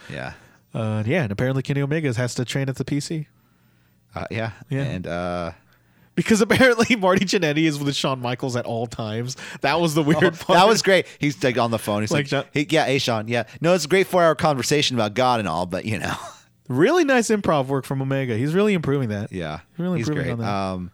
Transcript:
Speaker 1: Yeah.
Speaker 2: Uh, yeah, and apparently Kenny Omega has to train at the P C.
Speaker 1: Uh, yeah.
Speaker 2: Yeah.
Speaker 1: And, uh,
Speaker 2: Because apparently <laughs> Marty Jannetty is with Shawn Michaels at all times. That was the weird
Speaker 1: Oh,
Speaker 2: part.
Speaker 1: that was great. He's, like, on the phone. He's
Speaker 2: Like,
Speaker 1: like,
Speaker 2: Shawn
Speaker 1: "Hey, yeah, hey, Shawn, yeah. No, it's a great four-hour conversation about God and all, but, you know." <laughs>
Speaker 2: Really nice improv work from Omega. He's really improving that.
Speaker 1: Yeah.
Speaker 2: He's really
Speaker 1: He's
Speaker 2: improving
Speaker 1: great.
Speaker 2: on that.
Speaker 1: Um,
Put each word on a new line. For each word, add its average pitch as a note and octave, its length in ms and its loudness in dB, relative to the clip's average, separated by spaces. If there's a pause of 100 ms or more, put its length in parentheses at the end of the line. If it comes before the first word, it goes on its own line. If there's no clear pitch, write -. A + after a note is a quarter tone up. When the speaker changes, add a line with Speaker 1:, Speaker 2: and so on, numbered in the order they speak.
Speaker 1:
Yeah. C2 220 -8 (400)
Speaker 2:
Uh, G#2+ 340 -4
yeah, D#3 160 0
and G#2+ 80 -4
apparently B2+ 320 -2
Kenny C#3 200 -2
Omega C#3+ 320 -2
has A#2+ 220 -4
to B2+ 100 -2
train C3+ 240 -4
at C3 60 -6
the C#3 100 -4
P C#3+ 140 -2
C. D#3 280 -8 (840)
Speaker 1:
Uh, F2 160 -8
yeah. A2 220 -6 (180)
Speaker 2:
Yeah. C3+ 120 -4
Speaker 1:
And, F#2 240 -6
uh, F2 460 -6 (640)
Speaker 2:
Because G3 280 2
apparently A#3 540 4
<laughs> G#3 40 -4
Marty F#3+ 260 4
Jannetty D#3+ 380 2
is D3+ 140 2
with C#3 160 -2
Shawn C3+ 260 -2
Michaels B2 360 -4
at A#2+ 100 -4
all A#2 200 -4
times. A#2 500 -6 (240)
That D3 200 2
was E3 140 2
the D#3+ 80 4
weird D3+ 220 4
Speaker 1:
Oh, F3+ 60 6
Speaker 2:
part. F#3 280 2
Speaker 1:
that F#3 80 8
was G#3+ 160 4
great. F#3 240 4 (120)
He's, D3 260 -2
like, B2 140 2
on A#2 120 2
the A2+ 80 0
phone. G#2 240 -2
He's G#2+ 80 -2
Speaker 2:
Like, D3 140 2
Speaker 1:
like, C#3 40 -12
Speaker 2:
Shawn C#3 240 0
Speaker 1:
"Hey, D3 160 0
yeah, D3+ 180 2
hey, C3+ 120 2
Shawn, A2 300 -2
yeah. A#2 160 0 (160)
No, E3+ 140 4
it's E3 100 0
a D3+ 40 -10
great F3+ 200 4
four-hour E3+ 260 4
conversation C#3+ 640 0
about G#2 180 0
God B2 260 2
and G2+ 80 -2
all, E2+ 180 -2
but, F2+ 180 -6
you A2 140 -2
know." F2+ 220 -4
<laughs> - 40 -14 (440)
Speaker 2:
Really B3 360 4
nice B3+ 240 2
improv F3+ 380 0
work C3+ 180 -2
from C3+ 160 -4
Omega. C3+ 360 -2
He's C#3+ 180 -2
really G#3 180 2
improving C#3 380 0
that. G#2 220 -4
Speaker 1:
Yeah. D#2 280 -6 (120)
Speaker 2:
He's - 100 -20
really F3+ 160 -2
Speaker 1:
He's - 100 -2
Speaker 2:
improving C#3 280 -4
Speaker 1:
great. A#2 100 -4
Speaker 2:
on G2 260 -2
that. - 20 -
Speaker 1:
Um, F2+ 200 -8